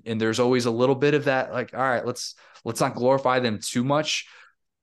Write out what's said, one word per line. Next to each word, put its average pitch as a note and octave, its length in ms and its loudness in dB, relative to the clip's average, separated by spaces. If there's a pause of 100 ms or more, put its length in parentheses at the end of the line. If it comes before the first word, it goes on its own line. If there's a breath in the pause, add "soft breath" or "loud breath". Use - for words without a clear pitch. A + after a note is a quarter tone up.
and A2 160 -4
there's A2 180 2
always B2 280 2
a A#2 40 0
little B2 220 4
bit D3 220 2
of C3 100 0
that, C3 260 0
like, A#2+ 220 -6
"All A#2 80 -6
right, B2+ 240 0
let's, - 300 -8 (280 loud breath)
let's A2+ 180 -6
not C3+ 120 0
glorify B2+ 460 2
them A2+ 200 -2
too - 240 -4
much." C#3+ 440 -2 (560 loud breath)